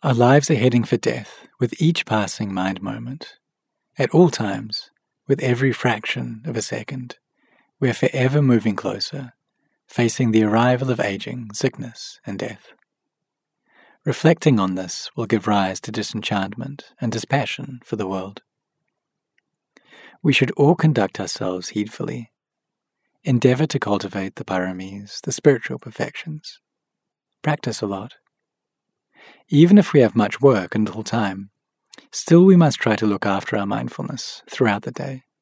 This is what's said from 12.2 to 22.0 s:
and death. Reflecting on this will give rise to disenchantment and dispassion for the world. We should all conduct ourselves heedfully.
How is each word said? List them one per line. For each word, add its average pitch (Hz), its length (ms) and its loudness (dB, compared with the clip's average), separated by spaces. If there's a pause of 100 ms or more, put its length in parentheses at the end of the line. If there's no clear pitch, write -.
and 98 140 -10
death. - 320 -10 (1300)
Reflecting 147 560 2
on 95 140 -2
this 92 420 -10
will 113 120 -6
give 107 180 0
rise 98 360 0
to - 100 -12
disenchantment 104 920 -8 (140)
and 117 120 -4
dispassion 127 720 -6
for - 100 -8
the 101 120 -6
world. 95 340 -10 (1800)
We 151 120 2
should - 180 2
all 151 240 4
conduct 123 420 0
ourselves 92 520 -6
heedfully. 135 600 -8 (920)